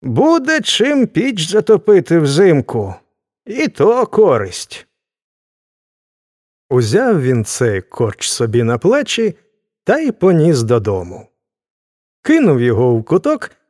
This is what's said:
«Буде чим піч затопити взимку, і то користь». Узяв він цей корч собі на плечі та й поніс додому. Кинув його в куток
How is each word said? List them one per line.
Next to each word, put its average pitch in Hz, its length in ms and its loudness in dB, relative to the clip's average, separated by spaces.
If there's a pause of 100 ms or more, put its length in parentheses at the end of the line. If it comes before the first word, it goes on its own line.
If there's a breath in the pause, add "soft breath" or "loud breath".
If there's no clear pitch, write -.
«Буде 285 580 0
чим 269 460 0
піч 208 420 -4
затопити 202 680 2
взимку, 139 760 0 (520)
і 262 220 -4
то 233 380 0
користь». 127 800 -2 (1800)
Узяв 143 520 0
він 123 220 0
цей 107 380 -2
корч - 460 -6
собі 117 340 -2
на 113 160 -2
плечі 226 580 -2 (480)
та 247 140 0
й 302 140 -2
поніс 165 500 2
додому. 101 680 -4 (920)
Кинув 240 380 2
його 120 360 2
в 110 80 -4
куток 220 460 -2 (200)